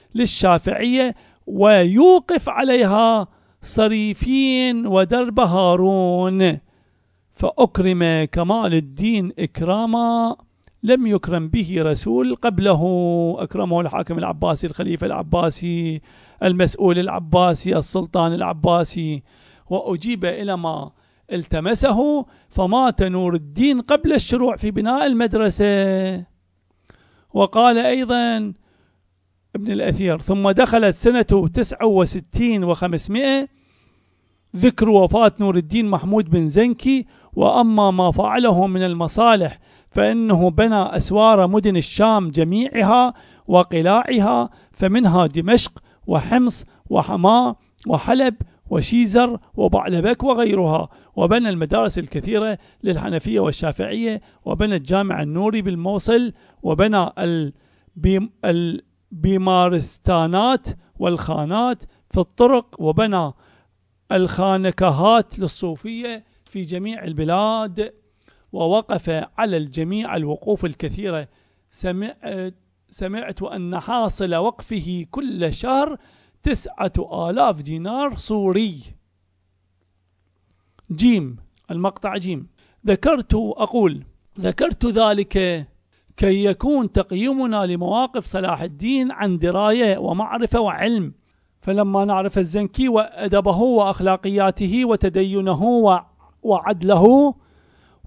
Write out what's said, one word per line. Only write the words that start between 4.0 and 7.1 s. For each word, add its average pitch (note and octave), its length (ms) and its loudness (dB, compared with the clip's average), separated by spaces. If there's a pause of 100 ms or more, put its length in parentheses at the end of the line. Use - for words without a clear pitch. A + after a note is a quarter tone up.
ودرب G#3+ 520 2
هارون، F#3 1160 2 (760)